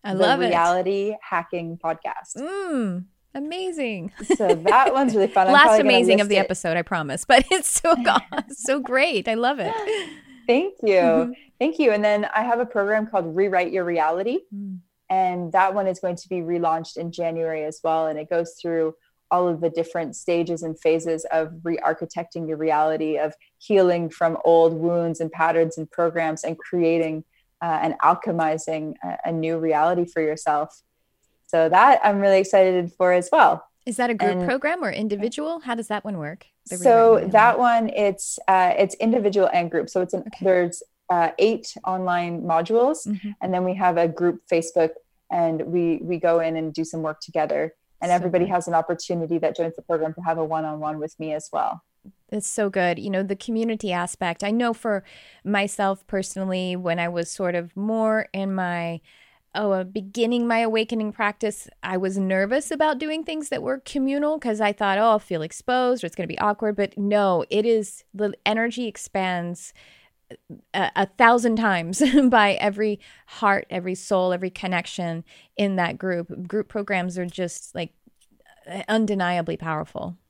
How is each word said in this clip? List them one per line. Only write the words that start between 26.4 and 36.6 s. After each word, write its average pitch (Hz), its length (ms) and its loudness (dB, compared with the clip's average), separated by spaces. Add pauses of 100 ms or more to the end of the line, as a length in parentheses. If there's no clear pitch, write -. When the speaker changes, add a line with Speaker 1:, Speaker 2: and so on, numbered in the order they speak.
Speaker 2:
and 160 160 -6
creating, 165 640 0 (380)
uh, 165 200 -2
and 160 220 -2
alchemizing 160 920 0 (100)
a, - 260 -6
a - 20 -2
new 165 260 -2
reality 165 480 2
for 170 160 -4
yourself. 156 640 -2 (640)
So 165 220 4
that 226 340 8
I'm 202 160 4
really 196 200 6
excited 185 580 4
for 180 160 4
as 180 180 2
well. 202 340 6 (200)
Speaker 1:
Is 240 120 -8
that 247 120 0
a 233 40 -2
group 185 180 0
Speaker 2:
And 180 140 -2
Speaker 1:
program 294 380 -2
or 208 80 -2
individual? 233 680 -4
How 240 120 -8
does 233 140 -8
that 208 160 -6
one 202 140 -8
work? 156 300 -10 (220)